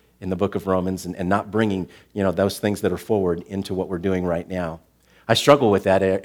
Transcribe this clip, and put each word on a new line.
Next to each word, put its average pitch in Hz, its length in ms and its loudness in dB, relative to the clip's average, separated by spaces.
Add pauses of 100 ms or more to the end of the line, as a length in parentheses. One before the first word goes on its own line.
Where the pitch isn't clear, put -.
(220)
in 95 80 -6
the 95 60 -2
book 95 180 0
of 95 140 -6
Romans 92 380 -2
and, 87 100 -8
and 90 140 -4
not 101 200 0
bringing, 98 380 -2 (240)
you 104 100 -4
know, 95 120 2
those 98 260 0
things 104 220 -2
that 95 100 0
are 87 60 -4
forward 90 460 -2
into 98 300 -8
what 90 140 -4
we're 90 100 -6
doing 92 280 -2
right 87 240 -2
now. 85 320 -8 (480)
I 113 40 4
struggle 131 380 6
with 95 120 2
that 95 200 4
e-, 95 220 2